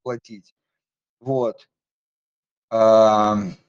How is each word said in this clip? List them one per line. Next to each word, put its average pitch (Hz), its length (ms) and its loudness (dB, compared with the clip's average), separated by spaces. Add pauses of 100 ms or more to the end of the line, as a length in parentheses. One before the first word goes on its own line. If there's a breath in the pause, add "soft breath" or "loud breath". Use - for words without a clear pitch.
платить. 113 500 -16 (680)
Вот. 123 480 -6 (1000)
Ам, 107 840 2 (140)